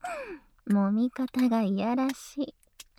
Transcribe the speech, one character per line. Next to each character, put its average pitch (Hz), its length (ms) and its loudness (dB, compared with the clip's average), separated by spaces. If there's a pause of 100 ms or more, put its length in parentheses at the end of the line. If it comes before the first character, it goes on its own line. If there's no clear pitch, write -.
(680)
う 202 60 2
ん。 202 140 4
揉 196 40 2
み 233 200 2
方 254 380 0
が 226 120 4
い 196 160 2
や 214 180 0
ら 262 160 2
し - 300 -10
い。 - 140 -6 (440)